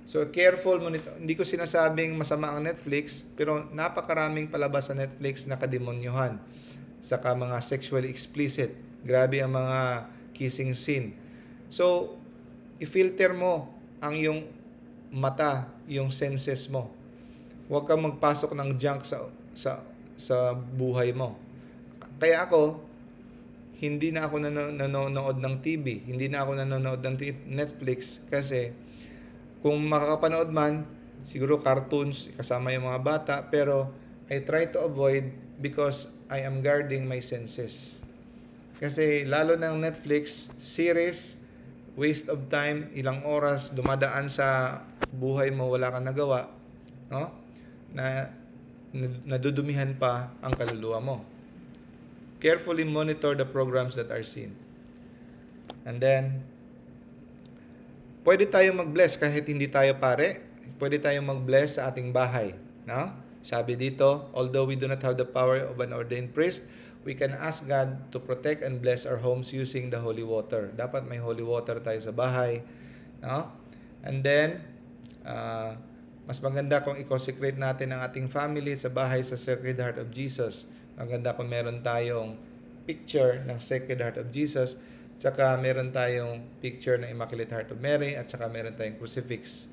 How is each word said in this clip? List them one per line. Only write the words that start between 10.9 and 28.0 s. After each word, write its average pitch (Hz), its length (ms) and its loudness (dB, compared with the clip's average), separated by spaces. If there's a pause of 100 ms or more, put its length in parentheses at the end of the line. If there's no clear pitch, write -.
So, 180 480 2 (560)
i-filter 185 560 4
mo 180 400 0 (320)
ang 151 160 -2
iyong 156 220 2 (760)
mata, 135 560 0 (160)
yung 135 240 -2
senses 139 560 -2
mo. 127 240 -4 (800)
Huwag 143 160 0
kang 160 160 6
magpasok 147 480 2
ng 139 240 -2
junk 139 320 -2
sa, - 240 -8 (240)
sa, - 240 -4 (400)
sa 123 320 2
buhay 123 640 0
mo. 127 240 -4 (800)
Kaya 165 240 8
ako, 156 400 6 (920)
hindi 147 320 0
na 160 180 0
ako 151 140 0
nano-, 147 320 -2
nanonood 139 640 0
ng 131 240 -2
T 156 160 0
V. 123 320 -4
Hindi 127 240 -2
na 139 160 0
ako 139 40 -2 (120)
nanonood 131 400 -2
ng 131 160 0
t-, 139 240 -6
Netflix 135 800 -4